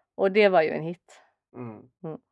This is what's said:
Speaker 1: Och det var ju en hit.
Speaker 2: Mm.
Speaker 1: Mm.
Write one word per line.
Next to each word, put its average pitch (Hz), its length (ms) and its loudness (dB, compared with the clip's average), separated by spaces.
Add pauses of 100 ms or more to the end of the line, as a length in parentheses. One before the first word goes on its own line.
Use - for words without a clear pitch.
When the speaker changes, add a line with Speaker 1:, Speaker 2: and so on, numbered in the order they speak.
(140)
Speaker 1:
Och 196 180 0
det 208 160 4
var 180 140 4
ju 156 80 -2
en 156 120 -6
hit. - 400 -14 (340)
Speaker 2:
Mm. 120 340 -16 (140)
Speaker 1:
Mm. 160 140 -12 (140)